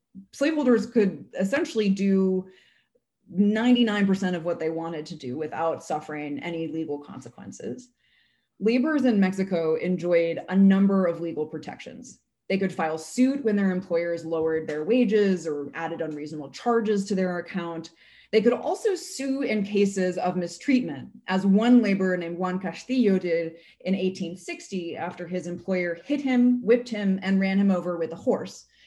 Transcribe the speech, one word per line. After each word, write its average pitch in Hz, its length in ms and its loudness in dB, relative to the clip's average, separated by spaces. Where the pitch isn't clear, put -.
slaveholders 277 560 2
could 185 360 0
essentially 214 480 0
do 190 600 2
ninety-nine 214 800 4
percent 190 280 0
of 160 80 -6
what 170 160 -2
they 160 120 -2
wanted 165 340 -6
to 160 100 -14
do 131 220 -8
without 160 460 -4
suffering 151 560 -6
any 165 260 -6
legal 151 320 -6
consequences, 135 920 -14
laborers 254 460 2
in 220 140 4
Mexico 185 560 0
enjoyed 165 640 0
a 185 60 -2
number 196 500 6
of 165 160 -2
legal 165 240 -4
protections. - 760 -14
They 196 80 2
could 190 160 -2
file 160 240 -2
suit 262 480 0
when 208 100 2
their 196 160 2
employers 170 540 -2
lowered 160 400 0
their 156 180 -4
wages 202 640 4
or 147 300 -4
added 165 260 -6
unreasonable 151 480 -8
charges 214 560 0
to 208 80 -4
their 185 240 0
account. 170 540 -8
They 220 80 6
could 240 120 4
also 359 420 -2
sue 269 460 -6
in 214 200 -2
cases 196 560 0
of 180 200 -2
mistreatment, 170 720 -2
as 185 180 0
one 226 360 8
laborer 196 340 2
named 175 220 -6
Juan 180 220 -2
Castillo 196 600 0
did 165 380 -2
in 185 120 -2
eighteen 185 440 -2
sixty 175 580 -8
after 170 320 -8
his 175 200 -6
employer 175 580 -4
hit 285 160 -2
him, 247 420 4
whipped 247 240 4
him, 196 360 0
and 190 180 2
ran 190 180 2
him 196 120 4
over 175 260 -2
with 160 160 -4
a - 20 -8
horse. - 520 -4